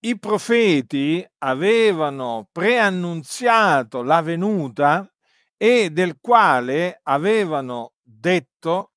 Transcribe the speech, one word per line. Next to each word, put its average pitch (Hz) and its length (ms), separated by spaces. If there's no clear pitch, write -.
i 233 180
profeti 180 1080
avevano 139 1120
preannunziato 180 1500
la 156 180
venuta 165 920
e 220 320
del 165 320
quale 170 840
avevano 147 960
detto 165 960